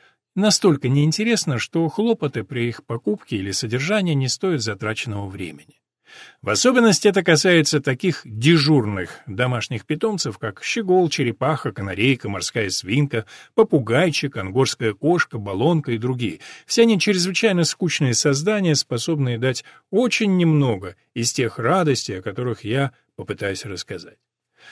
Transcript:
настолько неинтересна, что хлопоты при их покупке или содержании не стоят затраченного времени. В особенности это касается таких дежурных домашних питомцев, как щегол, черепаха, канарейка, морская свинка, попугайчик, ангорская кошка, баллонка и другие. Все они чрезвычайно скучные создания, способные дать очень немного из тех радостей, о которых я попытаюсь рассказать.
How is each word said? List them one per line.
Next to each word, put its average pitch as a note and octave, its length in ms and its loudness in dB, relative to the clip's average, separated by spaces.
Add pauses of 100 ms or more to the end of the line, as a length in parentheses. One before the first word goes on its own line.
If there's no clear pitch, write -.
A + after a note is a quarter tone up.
(340)
настолько F#3 540 2
неинтересна, D#3 720 2
что E3 300 -2
хлопоты G3+ 560 -2
при A#2+ 240 -4
их - 160 -10
покупке A#2 500 -4
или G2 160 -4
содержании D3+ 600 -2
не C3 160 0
стоят F3 320 -2
затраченного G#2+ 640 -6
времени. F2+ 540 -14 (600)
В - 80 -4
особенности A#3 600 4
это F#3+ 120 2
касается E3 600 4
таких C#3 420 -2
дежурных A#2+ 1040 2
домашних A#2+ 580 -4
питомцев, D#3 520 -4
как - 260 -10
щегол, F3+ 460 2
черепаха, C3 640 -2
канарейка, G#2+ 560 0
морская G2+ 400 -4
свинка, A#2 560 -2 (300)
попугайчик, D3 840 2
ангорская A2 560 0
кошка, D#3 440 0
баллонка A#2+ 540 0
и A#2 60 -2
другие. A#2+ 420 -4 (260)
Все - 180 4
они A3+ 160 4
чрезвычайно F#3 640 0
скучные D3+ 500 0
создания, D#3+ 640 0
способные C3 600 -2
дать B2 260 -2 (260)
очень G#3+ 480 2
немного C3+ 580 2 (180)
из A#2+ 200 -2
тех B2 260 -2
радостей, B2+ 600 0
о - 20 -14
которых A2+ 420 -6
я B2+ 280 -2 (260)
попытаюсь G2 480 -6
рассказать. F2+ 520 -12 (540)